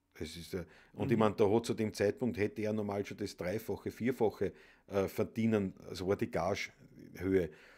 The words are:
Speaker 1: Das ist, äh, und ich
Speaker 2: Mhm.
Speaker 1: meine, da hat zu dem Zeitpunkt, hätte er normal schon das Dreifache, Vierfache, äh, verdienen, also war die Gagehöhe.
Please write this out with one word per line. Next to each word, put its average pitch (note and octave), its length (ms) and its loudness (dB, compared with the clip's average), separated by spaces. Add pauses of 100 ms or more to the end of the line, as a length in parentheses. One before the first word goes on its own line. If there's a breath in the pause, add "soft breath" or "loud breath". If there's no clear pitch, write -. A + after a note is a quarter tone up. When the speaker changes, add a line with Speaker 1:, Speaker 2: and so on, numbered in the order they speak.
(140)
Speaker 1:
Das D#2+ 240 -10
ist, E2+ 160 -12
äh, F2 100 -4 (300 soft breath)
und - 160 -2
ich A2+ 80 4
Speaker 2:
Mhm. - 40 6
Speaker 1:
meine, G#2 140 4
da G#2 140 6
hat A2+ 160 4
zu A#2 80 0
dem G#2+ 180 -2
Zeitpunkt, G#2 460 0
hätte G#2 240 -2
er G#2+ 100 -2
normal G#2 320 -2
schon G2 140 -12
das G#2 180 -6
Dreifache, F#2+ 540 -6
Vierfache, G#2+ 640 0 (340 soft breath)
äh, G2 200 2
verdienen, A2 680 0 (160)
also F2+ 180 -6
war G2 100 4
die - 120 -4
Gagehöhe. F2+ 1200 -2 (280 loud breath)